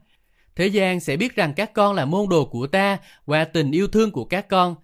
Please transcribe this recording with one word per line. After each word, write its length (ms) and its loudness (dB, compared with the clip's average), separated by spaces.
Thế 100 0
gian 340 0
sẽ 160 -4
biết 200 -4
rằng 180 -2
các 180 -4
con 220 2
là 100 0
môn 240 -2
đồ 160 2
của 220 -6
ta 320 0
qua 180 0
tình 260 -2
yêu 180 0
thương 220 2
của 140 -8
các 240 -6
con, 360 2